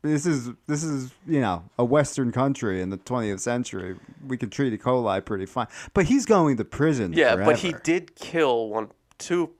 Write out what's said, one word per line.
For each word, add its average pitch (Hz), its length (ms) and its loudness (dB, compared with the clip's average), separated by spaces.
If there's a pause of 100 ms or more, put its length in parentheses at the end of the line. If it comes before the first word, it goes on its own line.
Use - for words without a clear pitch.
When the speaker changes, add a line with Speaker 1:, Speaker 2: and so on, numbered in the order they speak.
Speaker 1:
this 151 240 0
is, 131 240 0 (180)
this 151 160 -2
is, 135 280 -6 (140)
you 156 160 0
know, 90 220 -2 (140)
a 120 80 2
Western 131 460 2
country 123 500 0
in 92 80 -2
the 98 80 -6
twentieth 107 440 -4
century. 95 560 -4 (280)
We 131 120 -6
can 117 120 -6
treat 131 240 -2
E. 107 40 -6
coli 113 460 0
pretty 95 220 -6
fine. 117 220 -4 (260)
But 190 120 4
he's 240 200 2
going 160 320 4
to 107 80 -2
prison 131 480 0
Speaker 2:
Yeah, 120 240 6
but 147 220 4
he 185 120 -2
Speaker 1:
forever. 143 120 -10
Speaker 2:
did 175 320 -2
kill 120 540 0
one, 107 200 -4 (280)
two. 170 420 -2